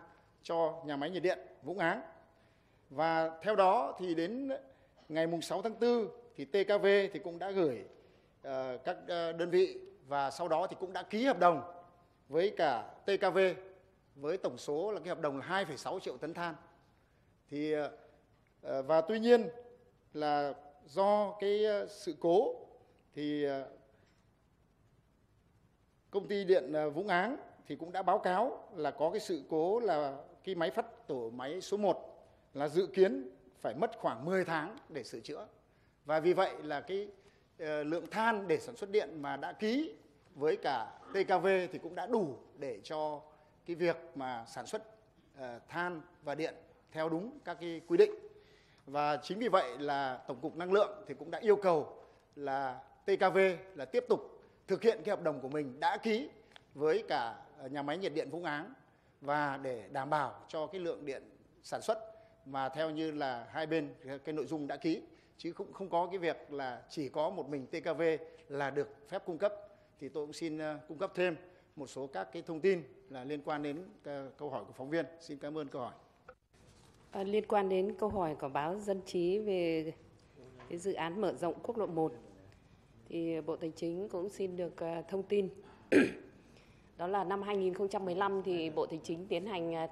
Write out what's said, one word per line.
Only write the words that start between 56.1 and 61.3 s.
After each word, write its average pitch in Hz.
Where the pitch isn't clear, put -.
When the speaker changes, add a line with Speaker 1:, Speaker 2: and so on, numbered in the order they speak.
Speaker 1:
với 160
cả, 120
ờ, 135
nhà 139
máy 147
nhiệt 175
điện 139
Vũng 170
Áng 160
và 143
để 117
đảm 139
bảo 143
cho 156
cái 185
lượng 147
điện 131